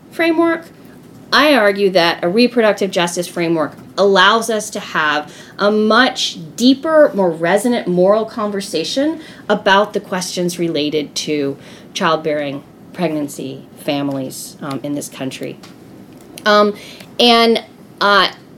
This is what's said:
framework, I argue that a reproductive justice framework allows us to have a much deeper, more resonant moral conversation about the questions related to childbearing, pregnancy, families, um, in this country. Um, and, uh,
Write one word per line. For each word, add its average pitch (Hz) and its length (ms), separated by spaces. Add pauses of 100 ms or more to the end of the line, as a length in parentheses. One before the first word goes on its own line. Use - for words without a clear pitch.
(100)
framework, 330 580 (640)
I 285 220
argue 202 360
that 170 340
a 175 40
reproductive 214 640
justice 175 380
framework 165 440 (240)
allows 202 540
us 214 200
to 202 100
have 151 540 (240)
a 208 120
much 214 680 (180)
deeper, 277 580
more 185 160
resonant 190 560
moral 190 380
conversation 208 960 (260)
about 202 440
the 196 80
questions 180 580
related 151 580
to 143 400 (380)
childbearing, 151 680 (300)
pregnancy, 143 760 (100)
families, 139 840
um, 139 220
in 143 120
this 143 140
country. 135 500 (840)
Um, 208 320 (420)
and, 233 460 (360)
uh, 196 320 (260)